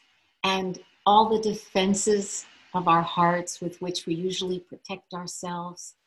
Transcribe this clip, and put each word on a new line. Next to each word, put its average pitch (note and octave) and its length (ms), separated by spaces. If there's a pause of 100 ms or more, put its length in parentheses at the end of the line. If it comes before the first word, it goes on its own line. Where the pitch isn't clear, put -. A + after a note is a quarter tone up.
(440)
and F#3+ 400 (220)
all G#3+ 240
the A3 120
defenses G3+ 1040 (280)
of F3+ 140
our E3+ 160
hearts F3 580
with F3 180
which F3+ 280
we E3 80
usually F3+ 440
protect - 540
ourselves? F3 800 (140)